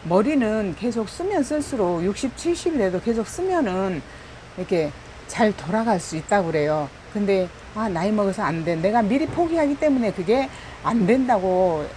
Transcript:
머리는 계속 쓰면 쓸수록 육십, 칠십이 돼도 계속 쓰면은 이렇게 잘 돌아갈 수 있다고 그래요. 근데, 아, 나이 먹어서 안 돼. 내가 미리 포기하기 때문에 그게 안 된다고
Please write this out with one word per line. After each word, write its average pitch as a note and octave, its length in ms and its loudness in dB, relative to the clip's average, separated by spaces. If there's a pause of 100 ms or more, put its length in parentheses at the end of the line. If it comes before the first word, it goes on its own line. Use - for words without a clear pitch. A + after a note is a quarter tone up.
머리는 G#3+ 720 2
계속 A3+ 320 -2
쓰면 F#4+ 320 -2
쓸수록 A3 640 0
육십, G#3 340 -2
칠십이 E4+ 400 -2
돼도 F#3 240 0
계속 A3+ 240 0
쓰면은 G3 760 -2 (560)
이렇게 E3+ 340 0 (360)
잘 G#3+ 280 2
돌아갈 G#3+ 440 0
수 - 160 -8
있다고 F3 320 2
그래요. D3+ 400 0 (240)
근데, G3 360 2 (260)
아, G#3+ 160 -2
나이 F3+ 220 0
먹어서 G#3 320 0
안 E3 200 -2
돼. E3+ 120 0
내가 G3+ 260 2
미리 B3 240 2
포기하기 D#4+ 540 0
때문에 B3+ 320 2
그게 A3+ 360 0 (360)
안 A3+ 240 2
된다고 F#3 760 4 (120)